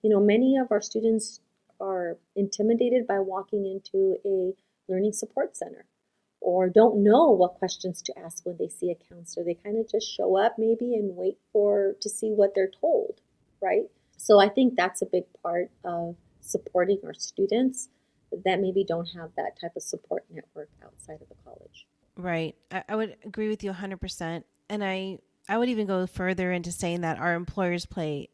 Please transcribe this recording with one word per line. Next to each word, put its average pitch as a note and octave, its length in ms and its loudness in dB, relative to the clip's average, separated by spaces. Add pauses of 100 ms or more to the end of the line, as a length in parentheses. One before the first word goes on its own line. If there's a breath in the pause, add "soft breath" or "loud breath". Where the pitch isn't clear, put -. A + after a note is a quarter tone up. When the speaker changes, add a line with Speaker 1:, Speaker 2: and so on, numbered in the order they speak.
Speaker 1:
You A3 80 4
know, G3+ 100 6
many A#3 360 6
of B3+ 140 0
our G3+ 100 2
students A3 600 -2 (400)
are F#3 360 -4 (180)
intimidated A#3 720 2
by G3+ 140 0
walking G3 460 -2
into F#3+ 580 0
a F#3+ 300 0 (360)
learning G3 220 0
support - 440 -6
center - 280 -12 (560)
or F#3 280 2
don't A3 340 8
know B3+ 280 8
what F3+ 240 6
questions F3+ 480 -6
to - 160 -10
ask E3+ 280 -16
when F3 100 -8
they D#3+ 120 -6
see F3+ 220 -6
a E3+ 40 -4
counselor. E3+ 500 -12
They E3+ 100 -2
kinda G#3 300 -4
just G#3+ 240 -4
show F#3+ 280 0
up A3 220 2
maybe A#3 360 0
and G3+ 220 -2
wait F#3 220 -4 (140)
for, G3+ 480 2
to - 80 -6
see A3 220 -6
what G3+ 240 2
they're F#3+ 160 0
told, - 500 -2 (400)
right? F#3+ 300 -2 (260)
So G#3+ 220 6
I G3+ 100 8
think B3 280 2
that's F3+ 260 -2
a - 40 -2
big F3+ 180 -2 (180)
part F3 280 -4 (140)
of E3+ 320 -6 (240)
supporting F#3+ 640 -2
our D#3 100 -14
students A#3+ 720 -2 (560)
that F#3 160 0
maybe F#3+ 240 0
don't E3+ 220 -4 (100)
have E3 200 -16
that - 240 -6
type E3+ 160 -12
of F#3+ 60 -10
support - 480 -8
network D3+ 400 -18 (140)
outside - 360 -20
of - 80 -20
the - 60 -20 (100)
college. - 420 -20 (300)
Speaker 2:
Right. E3+ 400 -6 (140)
I, F#3 180 -8
I G#3+ 80 -4
would G#3+ 280 -4
agree G#3+ 240 -6
with G#3+ 140 -4
you G3+ 80 -6
a F#3+ 40 -8
hundred G3 260 -10
percent. E3+ 460 -8 (240)
And G#3 120 -4
I, F#3+ 360 -4 (300)
I G#3+ 100 -2
would A#3+ 100 0
even G#3+ 180 -2
go F#3 200 0
further F#3 460 -2
into F3 200 -4
saying F3 300 -4
that E3 160 -2
our E3+ 160 0
employers F3 520 -4
play D3+ 480 -6